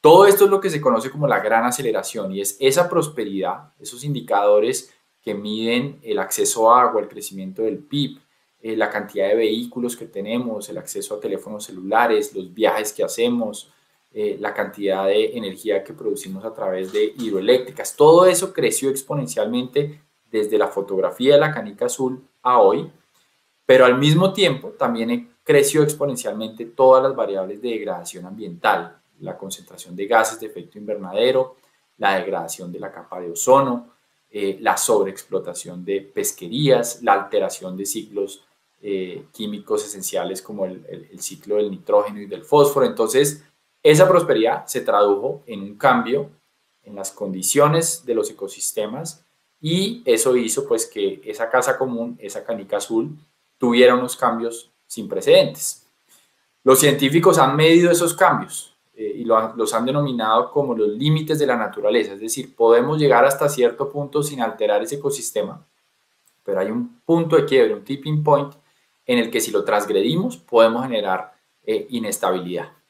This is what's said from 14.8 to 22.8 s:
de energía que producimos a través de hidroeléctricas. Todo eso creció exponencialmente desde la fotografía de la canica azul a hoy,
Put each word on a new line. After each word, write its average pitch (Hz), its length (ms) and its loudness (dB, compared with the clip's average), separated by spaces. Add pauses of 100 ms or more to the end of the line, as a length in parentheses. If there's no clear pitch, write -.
de 107 300 0
energía 98 480 -4
que - 80 -16
producimos 95 520 -8
a 110 100 -10
través 95 360 -6
de 104 280 0
hidroeléctricas. 113 800 -2
Todo 165 280 8
eso 185 280 2
creció 135 360 -2
exponencialmente 127 1120 -4 (300)
desde 107 260 -2
la 101 120 2
fotografía 98 680 0
de 147 60 8
la 151 120 0
canica 107 340 -8
azul 127 360 -6 (200)
a 123 180 4
hoy, 107 300 2 (760)